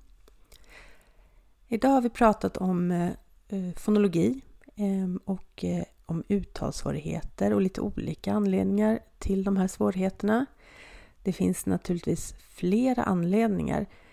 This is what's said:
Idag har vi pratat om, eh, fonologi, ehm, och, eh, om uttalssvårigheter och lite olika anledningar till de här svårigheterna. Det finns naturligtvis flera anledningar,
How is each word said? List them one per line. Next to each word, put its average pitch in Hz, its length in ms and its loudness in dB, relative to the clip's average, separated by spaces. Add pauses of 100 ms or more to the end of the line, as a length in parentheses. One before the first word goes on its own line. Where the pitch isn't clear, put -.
(1700)
Idag 233 220 2
har 269 120 6
vi 240 80 0
pratat 208 480 2
om, 180 340 0
eh, 180 840 -4
fonologi, 208 680 2 (340)
ehm, 190 500 -2
och, - 380 -8
eh, 175 200 -2 (220)
om 165 220 -4
uttalssvårigheter 165 1300 -4
och 202 80 2
lite 190 200 -2
olika - 520 -4
anledningar 202 680 2 (200)
till 196 240 -2
de 196 140 0
här 185 100 2
svårigheterna. 202 800 0 (840)
Det 185 60 2
finns 185 320 0
naturligtvis 175 760 -2
flera 240 640 0
anledningar, 190 840 2 (280)